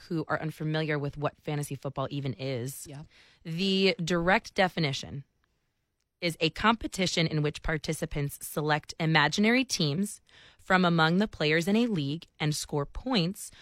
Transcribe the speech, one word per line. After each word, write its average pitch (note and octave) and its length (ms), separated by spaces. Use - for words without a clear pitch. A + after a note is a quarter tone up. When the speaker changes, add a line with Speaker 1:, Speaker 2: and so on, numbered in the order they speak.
Speaker 1:
who D#3+ 180
are - 140
unfamiliar D#3 580
with C#3+ 200
what D3 240
fantasy D3 320
football C3+ 360
even C#3 280
is. C3 500
Speaker 2:
Yeah. C#3+ 140
Speaker 1:
The F#3+ 580
direct F3+ 520
definition C#3+ 680
is E3+ 180
a E3 80
competition F#3 800
in D3+ 160
which D3 200
participants D#3 800
select D3+ 580
imaginary E3 640
teams E3+ 580
from F#3 220
among E3+ 320
the G#3+ 100
players D#3+ 400
in G#3 80
a A#3+ 120
league D#3 360
and D3+ 160
score C#3+ 300
points G3 640